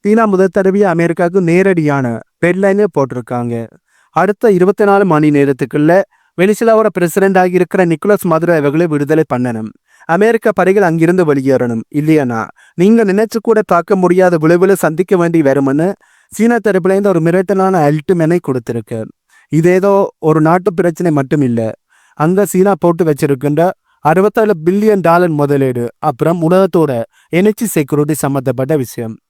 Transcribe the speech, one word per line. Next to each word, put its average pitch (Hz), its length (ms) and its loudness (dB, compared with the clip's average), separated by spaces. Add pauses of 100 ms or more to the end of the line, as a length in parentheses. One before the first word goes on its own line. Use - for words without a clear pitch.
சீனா 220 200 2
முதல் 190 300 0
தடவையா 190 340 2
அமெரிக்காவுக்கு 170 520 0
நேரடியான 165 680 0 (320)
டெட்லைனே 190 540 0
போட்டிருக்காங்க. 123 600 -6 (640)
அடுத்த 202 360 0
இருபத்தி 190 340 2
நாலு 202 200 4
மணி 151 260 2
நேரத்துக்குள்ள 143 600 0 (460)
வெனிசுலாவோட 220 560 2
பிரசிடென்ட் 190 460 0
ஆகியிருக்கிற 180 460 0
நிக்கோலஸ் 180 420 -2
மதுரோ 165 280 0
அவர்களை 147 320 0
விடுதலை 151 400 0
பண்ணணும். 120 420 -4 (400)
அமெரிக்க 214 440 0
படைகள் 190 340 2
அங்கிருந்து 165 380 2
வெளியேறணும். 131 560 0 (160)
இல்லையானா 147 440 0 (360)
நீங்க 220 260 4
நினைச்சு 208 380 -2
கூட 214 260 0
பார்க்க 185 360 0
முடியாத 180 340 2
விளைவுல 175 400 2
சந்திக்க 175 400 -2
வேண்டி 170 240 0
வரும்னு 139 480 0 (420)
சீனா 233 280 0
தரப்புல 190 360 0
இருந்து 202 180 0
ஒரு 170 80 0
மிரட்டலான 190 680 0
அல்டிமேட்டமை 160 540 0
கொடுத்திருக்கு. 117 600 -6 (500)
இது 160 220 2
ஏதோ 196 220 2 (260)
ஒரு 156 200 0
நாட்டு 175 320 0
பிரச்சனை 175 380 -2
மட்டும் 143 360 -2
இல்ல. 117 120 -2 (580)
அங்க 185 340 0
சீனா 190 280 2
போட்டு 170 240 0
வச்சிருக்கின்ற 147 600 -2 (420)
அறுபத்தேழு 202 480 2 (100)
பில்லியன் 202 420 0
டாலர் 170 320 2
முதலீடு, 135 480 0 (160)
அப்புறம் 151 420 -2
உலகத்தோட 175 480 2 (420)
எனர்ஜி 208 340 0
செக்யூரிட்டி 147 500 -2
சம்பந்தப்பட்ட 135 600 -2
விஷயம். 117 380 -8 (140)